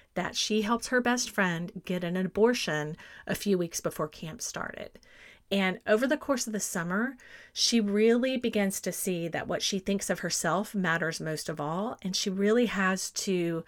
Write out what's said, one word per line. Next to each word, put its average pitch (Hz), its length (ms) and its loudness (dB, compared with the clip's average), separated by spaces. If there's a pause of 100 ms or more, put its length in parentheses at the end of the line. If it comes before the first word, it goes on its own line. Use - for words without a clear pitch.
(140)
that 180 200 -4
she 214 280 2
helped 226 240 0
her 247 160 2
best 247 260 0
friend 175 560 -2
get 180 200 -2
an 175 120 -2
abortion 185 800 2 (300)
a 151 80 -2
few 196 240 2
weeks 170 220 -4
before 156 280 -4
camp 156 320 -14
started. - 580 -8 (520)
And 190 360 2
over 220 200 4
the 285 100 2
course 277 300 -2
of 214 80 -6
the 208 40 -2
summer, 196 580 -2 (360)
she - 260 4
really 226 600 4
begins 208 420 0
to 185 100 -4
see 175 380 -2
that - 180 -4
what - 160 -2
she - 160 0
thinks 196 300 -2
of 180 120 -2
herself 175 540 0
matters 165 460 0
most 156 300 -4
of 156 100 -6
all. 175 420 -4
And 185 140 -4
she - 140 -2
really 208 360 4
has 185 440 0
to 170 580 0